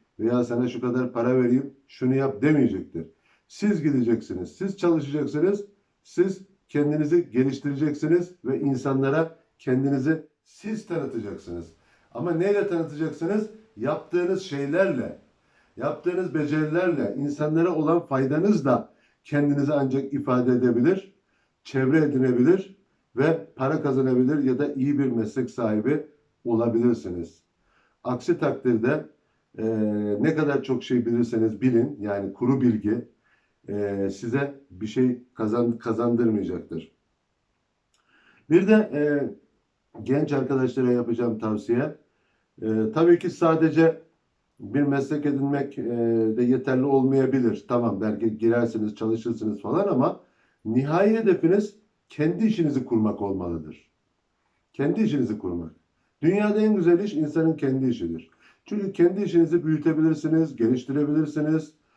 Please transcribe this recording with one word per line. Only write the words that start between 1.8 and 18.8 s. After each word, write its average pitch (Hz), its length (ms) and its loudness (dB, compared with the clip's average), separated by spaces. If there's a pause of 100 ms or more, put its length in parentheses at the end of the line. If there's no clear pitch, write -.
şunu 127 260 -2
yap." 135 280 -2
demeyecektir. 104 640 0 (420)
Siz 185 340 -2
gideceksiniz, 117 720 0
siz 190 240 -6
çalışacaksınız, 151 880 0 (380)
siz 185 400 -2 (260)
kendinizi 147 600 0
geliştireceksiniz 143 1040 -2 (100)
ve 131 160 -4
insanlara 139 760 0 (220)
kendinizi 139 640 0 (220)
siz - 420 -10
tanıtacaksınız. 104 840 -8 (400)
Ama 165 200 -4
neyle 196 360 0
tanıtacaksınız? 165 800 -4 (260)
Yaptığınız 170 640 -2
şeylerle, 143 760 -2 (580)
yaptığınız 160 580 -4
becerilerle, 156 840 0
insanlara 156 560 0
olan 160 320 2
faydanızla 135 880 0 (320)